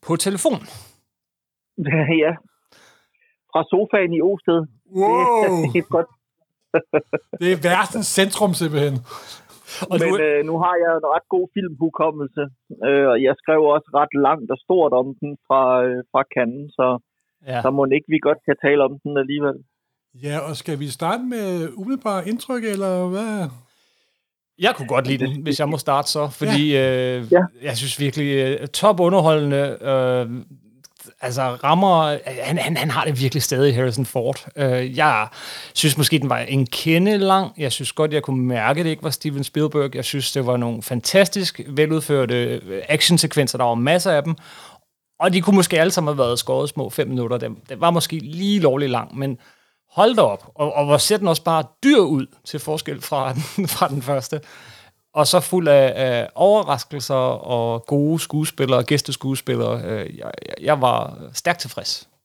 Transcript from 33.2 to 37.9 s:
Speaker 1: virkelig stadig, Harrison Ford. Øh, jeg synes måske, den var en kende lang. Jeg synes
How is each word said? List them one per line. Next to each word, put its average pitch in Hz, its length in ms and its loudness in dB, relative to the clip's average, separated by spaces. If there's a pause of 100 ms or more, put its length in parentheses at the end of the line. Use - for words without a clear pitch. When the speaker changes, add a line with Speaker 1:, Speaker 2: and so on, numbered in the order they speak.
Speaker 1:
virkelig 131 220 -2
stadig, 135 320 2
Harrison 123 320 -2
Ford. 131 400 -4 (100)
Øh, 127 420 -2
jeg 123 300 2 (460)
synes 147 240 0
måske, 151 200 2
den 131 120 0
var 120 80 0
en 127 280 0
kende 180 520 0
lang. 190 400 2
Jeg 143 140 -2
synes - 200 -6